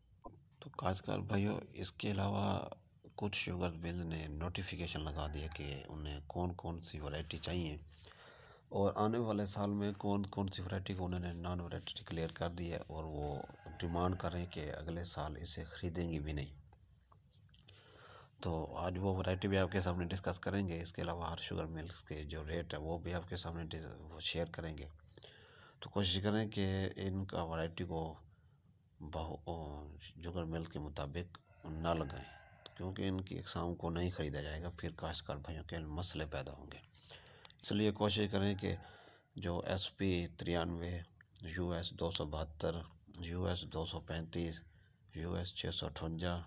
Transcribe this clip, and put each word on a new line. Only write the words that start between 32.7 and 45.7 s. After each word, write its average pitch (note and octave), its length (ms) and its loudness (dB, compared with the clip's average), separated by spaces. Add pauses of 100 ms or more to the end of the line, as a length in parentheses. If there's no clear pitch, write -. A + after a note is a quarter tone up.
क्योंकि F#2+ 300 0
इनकी F#2+ 300 0
अक़साम F2 380 0
को E2+ 140 0
नहीं F2 220 4
ख़रीदा C#2+ 300 0
जाएगा, D#2 300 -2
फिर E2 280 -4
काश्तकार D#2+ 380 -2
भाइयों D#2 260 -6
के - 240 -4
मसले D#2 400 -2
पैदा - 240 -2
होंगे। C#2+ 280 -12 (840)
इसलिए G#2 300 6
कोशिश G#2 380 4
करें G2 260 6
कि F#2 180 2 (640)
जो F2 300 2
एसपी F#2 600 4 (120)
तिरानवे, E2+ 540 2 (520)
यूएस F2 480 0
दो E2+ 180 2
सौ D#2 160 2
बहत्तर, D#2 540 0 (400)
यूएस F2+ 440 0
दो D#2+ 200 -2
सौ D#2+ 160 -4
पैंतीस, E2 600 -2 (540)
यूएस F2 420 -2
छः E2+ 140 -2